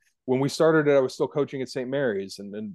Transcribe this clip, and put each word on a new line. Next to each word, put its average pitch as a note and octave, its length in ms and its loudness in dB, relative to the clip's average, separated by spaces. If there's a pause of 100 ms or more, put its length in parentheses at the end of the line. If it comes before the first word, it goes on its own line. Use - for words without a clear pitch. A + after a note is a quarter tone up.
(240)
when B2+ 140 2
we C#3 100 0
started D#3+ 380 4
it, C#3+ 100 6
I C3+ 40 6
was B2+ 140 -2
still D3+ 120 -2
coaching C#3+ 360 -4
at B2 60 -6
Saint B2+ 220 -6
Mary's, G#2+ 480 -2
and, G2+ 160 -14
and G#2+ 200 -10